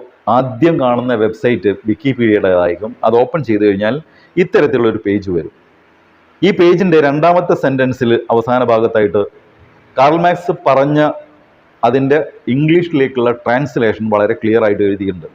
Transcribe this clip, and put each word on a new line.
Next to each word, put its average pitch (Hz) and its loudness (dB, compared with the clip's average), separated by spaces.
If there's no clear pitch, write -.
ആദ്യം 139 0
കാണുന്ന 123 -2
വെബ്സൈറ്റ് 110 -2
Wikipedia-യുടേതായിരിക്കും. 104 -2
അത് 113 2
ഓപ്പൺ 147 -2
ചെയ്ത് 107 0
കഴിഞ്ഞാൽ 107 0
ഇത്തരത്തിലുള്ള 147 0
ഒരു 107 -4
പേജ് 98 -2
വരും. 80 -6
ഈ 196 4
പേജിന്റെ 175 4
രണ്ടാമത്തെ 156 2
സെന്റൻസിൽ 127 0
അവസാന 123 0
ഭാഗത്തായിട്ട് 110 0
കാറൽ 147 4
മാർക്സ് 175 -2
പറഞ്ഞ 147 2
അതിന്റെ 131 2
ഇംഗ്ലീഷിലേക്കുള്ള 135 0
ട്രാൻസ്ലേഷൻ 117 -2
വളരെ 104 2
ക്ലിയർ 110 0
ആയിട്ട് 101 0
എഴുതിയിട്ടുണ്ട്. 95 -4